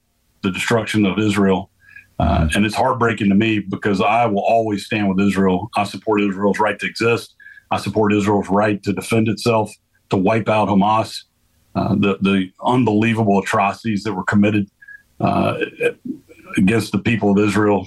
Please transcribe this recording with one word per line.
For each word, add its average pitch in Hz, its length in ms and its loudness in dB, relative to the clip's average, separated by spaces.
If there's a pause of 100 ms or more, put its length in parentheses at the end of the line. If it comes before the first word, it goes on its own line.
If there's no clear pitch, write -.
(420)
the 98 80 -2
destruction 107 560 -2
of 90 100 -2
Israel. 98 540 0 (460)
Uh, 80 380 2
and 104 100 2
it's 107 100 -2
heartbreaking 117 520 0
to 98 80 4
me 110 240 2
because 95 400 -4
I 113 260 2
will 101 180 -2
always 110 420 0
stand 104 240 -2
with 95 100 0
Israel. 95 560 0
I 101 80 0
support 104 380 -2
Israel's 101 380 0
right 101 200 0
to 123 60 -8
exist. 117 500 -2 (360)
I 95 60 -2
support 104 360 0
Israel's 101 340 2
right 101 360 0
to 101 100 -2
defend 110 340 -2
itself, 113 460 -2 (380)
to 104 60 2
wipe 104 300 0
out 107 220 2
Hamas, 107 540 0 (520)
uh, - 200 -2
the, 101 260 0
the 95 280 0 (140)
unbelievable 110 760 2
atrocities 101 640 -2
that 107 100 -4
were 92 100 -6
committed, 104 460 2 (500)
uh, 95 380 0 (1000)
against 107 360 0
the 101 60 0
people 104 320 0
of 98 60 4
Israel, 104 500 2